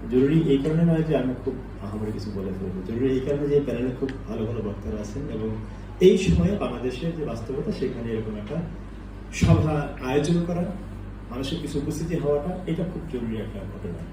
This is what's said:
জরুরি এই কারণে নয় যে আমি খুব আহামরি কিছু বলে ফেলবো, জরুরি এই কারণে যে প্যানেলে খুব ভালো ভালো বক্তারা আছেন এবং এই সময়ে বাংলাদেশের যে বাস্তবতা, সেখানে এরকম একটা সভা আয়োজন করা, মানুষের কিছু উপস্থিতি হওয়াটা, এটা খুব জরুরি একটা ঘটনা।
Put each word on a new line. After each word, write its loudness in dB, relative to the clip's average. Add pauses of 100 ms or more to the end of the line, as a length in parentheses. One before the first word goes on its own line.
(120)
জরুরি 6 (160)
এই 6
কারণে 4
নয় 4
যে 4
আমি 0 (100)
খুব -2 (300)
আহামরি -4
কিছু -6
বলে -4
ফেলবো, -4 (100)
জরুরি 2 (100)
এই 0
কারণে 0
যে 6
প্যানেলে -2
খুব -2 (180)
ভালো -4
ভালো -4
বক্তারা -6
আছেন -6 (120)
এবং -2 (580)
এই 10 (100)
সময়ে 6 (100)
বাংলাদেশের -2
যে -4
বাস্তবতা, -4
সেখানে -2
এরকম -4 (100)
একটা -4 (840)
সভা 8 (340)
আয়োজন 4 (100)
করা, 0 (680)
মানুষের -4
কিছু -6
উপস্থিতি -2
হওয়াটা, 2 (200)
এটা 0
খুব -6 (100)
জরুরি -4 (100)
একটা -8 (120)
ঘটনা। -6 (120)